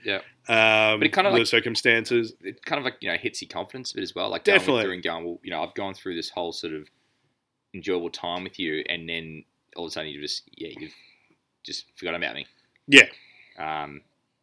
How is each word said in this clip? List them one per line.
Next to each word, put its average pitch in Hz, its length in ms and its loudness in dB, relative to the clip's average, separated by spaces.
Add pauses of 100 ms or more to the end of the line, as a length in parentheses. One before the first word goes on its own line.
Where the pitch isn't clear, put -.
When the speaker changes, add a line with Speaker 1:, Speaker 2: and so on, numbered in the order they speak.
Speaker 1:
yeah. 101 120 0 (320)
Speaker 2:
um, 110 520 6
Speaker 1:
But 156 80 6
it - 60 -6
kinda, 190 180 6
Speaker 2:
the 117 80 6
Speaker 1:
like, 113 80 4
Speaker 2:
circumstances. 117 840 2 (100)
Speaker 1:
it 101 220 -10
kind 147 140 -2
of, 131 60 -4
like, 131 160 -6
you 101 80 -4
know, 87 80 0
hits - 240 -6
your - 80 -12
confidence - 420 -10
a - 40 -14
bit 104 80 -4
as - 120 -8
well. 104 140 -2
Like, 92 160 -6
going 196 140 6
Speaker 2:
Definitely. 120 240 4
Speaker 1:
through 92 100 -2
and 90 100 -8
going, 85 220 -4
"Well, 85 180 -6
you 92 80 -10
know, 80 120 -2
I've 90 120 -6
gone 98 180 -6
through 92 220 -8
this 82 140 -6
whole 85 220 -6
sort 82 220 -8
of 76 160 -10 (840)
enjoyable 87 360 -2
time 87 340 -6
with - 160 -12
you," 78 300 -2
and 85 180 -6
then 80 380 -8 (300)
all 85 100 -8
of 82 40 -8
a - 20 -12
sudden 78 200 -8
you 71 80 -12
just, - 240 -8 (140)
yeah, 80 120 -10 (100)
you've 78 140 -14 (720)
just - 220 -12 (100)
forgotten 87 260 -6
about 64 140 -4
me. 73 120 -12 (400)
Speaker 2:
Yeah. 139 200 10 (500)
Speaker 1:
Um, 76 440 -8 (420)